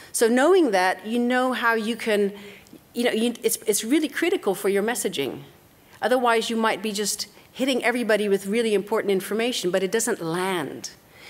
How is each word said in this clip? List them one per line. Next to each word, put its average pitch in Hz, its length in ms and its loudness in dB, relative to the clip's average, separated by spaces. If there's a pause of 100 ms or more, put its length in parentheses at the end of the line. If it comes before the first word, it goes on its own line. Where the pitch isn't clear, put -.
(100)
So - 160 2
knowing 277 460 6
that, 185 340 2
you 240 140 0
know 254 320 2
how 233 220 2
you 226 220 -2
can, 208 360 0 (600)
you 240 100 0
know, - 80 0
you, 233 300 0
it's, 220 140 0 (100)
it's 214 180 0
really 294 240 2
critical 320 460 0
for 190 140 -4
your 196 140 2
messaging. 156 600 -4 (600)
Otherwise, 226 480 2
you 226 60 -2
might 220 260 0
be 214 100 -4
just 202 360 -4 (240)
hitting 269 320 0
everybody 220 440 2
with 196 180 0
really 220 280 0
important 202 380 0
information, 208 580 -2
but 190 120 0
it 185 100 -2
doesn't 226 280 -2
land. 170 680 -4 (400)